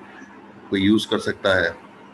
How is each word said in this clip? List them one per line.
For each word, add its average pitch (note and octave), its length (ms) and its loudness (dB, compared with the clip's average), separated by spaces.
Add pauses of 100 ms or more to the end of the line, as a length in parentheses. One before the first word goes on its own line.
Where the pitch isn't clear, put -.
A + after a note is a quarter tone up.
(680)
कोई G2 120 0
यूज़ G#2 260 4
कर G#2 100 -2
सकता G2 440 -2
है। - 120 -2 (400)